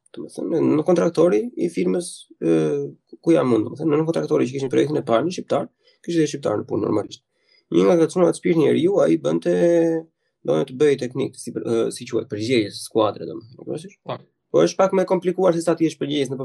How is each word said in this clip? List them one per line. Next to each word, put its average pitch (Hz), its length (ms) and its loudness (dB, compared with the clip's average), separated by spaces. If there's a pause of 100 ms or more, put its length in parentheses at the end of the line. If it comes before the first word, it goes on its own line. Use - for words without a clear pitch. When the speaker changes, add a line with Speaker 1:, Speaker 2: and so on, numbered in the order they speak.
(120)
Speaker 1:
Do 156 140 -14
të - 80 -20
thënë, - 260 -4 (160)
në 151 80 0
kontraktori 180 560 2 (160)
i 175 160 -2
firmës, 185 360 -2 (280)
e, 160 200 0 (680)
ku 165 80 4
jam 139 240 4
unë, 107 80 0
do - 80 -6
të 135 80 -12
thënë, 151 200 2
në 160 80 -2
kontraktori 151 400 0
që 131 80 -8
kishin 135 160 -4
projektin 143 280 0
e 139 80 -6
parë, 117 180 2
një 185 120 -4
shqiptar, 131 300 -4 (360)
kishte 170 160 0
një 147 120 0
shqiptar 107 280 -2
në 104 80 -10
punë 104 160 -4
normalisht. 107 380 -4 (500)
Një 185 140 4
nga 185 100 6
këto 165 160 2
çuna 175 160 4
të 165 120 -2
shpirt 170 200 2
njeriu, 143 400 2
ai 160 160 4
bënte, 165 380 -2 (880)
donte 147 240 0
të 127 140 -10
bëjë 143 180 4
teknik, 127 400 -6
si, 120 160 -12
e, 113 220 -2 (120)
si 120 160 -12
quhet, - 220 -4
përgjegjës 107 560 -2
skuadre, - 420 -2
domethënë, - 300 -16
e - 60 -20
kuptosh? 170 420 -12
Speaker 2:
Po. 120 140 -10 (360)
Speaker 1:
Po 151 120 4
është 175 100 -6
pak 190 160 2
më 190 160 0
komplikuar 180 480 0
se 170 80 -4
sa 170 100 2
ti 165 140 0
jesh 143 100 -6
përgjegjës 139 360 -4
në 127 100 -6